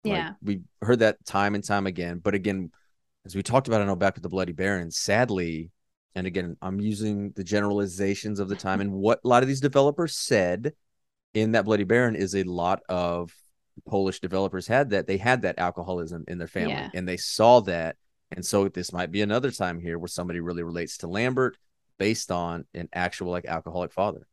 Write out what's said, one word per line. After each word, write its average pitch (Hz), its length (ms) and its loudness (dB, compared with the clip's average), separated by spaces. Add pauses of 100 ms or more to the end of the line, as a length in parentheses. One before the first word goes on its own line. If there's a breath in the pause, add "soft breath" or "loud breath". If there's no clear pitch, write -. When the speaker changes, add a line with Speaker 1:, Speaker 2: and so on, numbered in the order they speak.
Speaker 1:
Like, 208 100 2
Speaker 2:
Yeah. 165 180 -4 (100)
Speaker 1:
we've 101 200 -4 (200)
heard 117 180 4
that 107 240 4
time 101 300 2
and 101 100 -4
time 101 220 0
again. 87 320 -4
But 98 160 0
again, 95 360 -2 (560)
as 92 80 -16
we 98 80 -2
talked 131 260 2
about, 110 120 4
I 101 60 2
know 98 100 2
back 95 180 2
with 85 80 -16
the 87 60 -8
Bloody 90 240 -2
Baron, 92 380 -2
sadly, 90 800 0 (440)
and 92 120 -4
again, 87 360 -4
I'm 95 180 -4
using 104 520 -2
the 95 120 -8
generalizations 101 960 0
of 95 80 -4
the 98 80 -4
time, 95 240 -2
and 101 120 -2
what 98 320 2
a 123 40 0
lot 123 140 8
of 131 60 2
these 135 120 0
developers 143 560 2
said 104 580 2 (580)
in 110 200 2
that 110 120 4
Bloody 104 200 2
Baron 117 300 4
is 95 220 -2
a 98 80 2
lot 90 440 0
of 87 460 -2 (520)
Polish 98 340 0
developers 92 480 -2
had 127 220 2
that. 98 160 0
They 95 100 0
had 120 260 2
that 90 160 -2
alcoholism 87 720 -4
in 87 100 -8
their 85 100 -6
family, 92 260 -2
Speaker 2:
Yeah. - 200 -8
Speaker 1:
and 90 140 -6
they 90 80 -4
saw 117 460 6
that. 85 340 -2 (340)
And 92 160 -10
so 98 220 4
this 90 240 -6
might 87 180 -4
be 98 120 0
another 120 280 2
time 90 300 -4
here 85 180 -4
where 87 100 -8
somebody 87 320 -6
really 85 220 -4
relates 85 360 -6
to 85 100 -10
Lambert 123 480 0 (420)
based 107 320 0
on 87 440 -4
an 85 180 -10
actual, 90 400 -4
like, 87 140 -6
alcoholic 82 460 -6
father. 95 400 -2